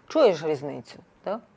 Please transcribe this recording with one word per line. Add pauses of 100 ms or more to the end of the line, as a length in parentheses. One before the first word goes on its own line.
Чуєш
різницю, (260)
да? (160)